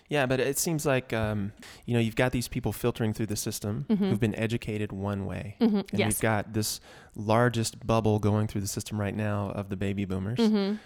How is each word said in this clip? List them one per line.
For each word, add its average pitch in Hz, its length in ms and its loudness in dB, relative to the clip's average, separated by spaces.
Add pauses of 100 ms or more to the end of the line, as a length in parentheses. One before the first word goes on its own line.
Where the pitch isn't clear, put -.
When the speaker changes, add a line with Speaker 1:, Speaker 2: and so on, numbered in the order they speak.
Speaker 1:
Yeah, 147 180 2
but 127 120 2
it 135 180 0
seems 160 300 -2
like, 131 260 0
um, 107 400 -2 (320)
you 117 100 -4
know, 120 60 4
you've 110 160 0
got 127 140 2
these 120 160 -2
people 123 260 -4
filtering 117 400 0
through 110 140 -2
the 104 100 -6
system 110 520 -6
Speaker 2:
Mm-hmm. 202 220 2
Speaker 1:
who've 104 100 0
been 107 160 0
educated 107 560 -4
one 98 340 -4
way. 95 340 -10
Speaker 2:
Mm-hmm. 214 180 4
Speaker 1:
And - 140 -4
Speaker 2:
Yes. 190 140 0
Speaker 1:
you've 107 140 -2
got 110 340 0
this - 260 -2 (360)
largest 113 720 4
bubble 110 320 4
going 107 280 4
through 104 140 -4
the 98 80 -4
system 104 320 -4
right 98 160 -2
now 104 340 -2
of 98 180 -6
the 98 80 -4
baby 98 280 -2
boomers, 95 340 -2
Speaker 2:
Mm-hmm. 214 480 2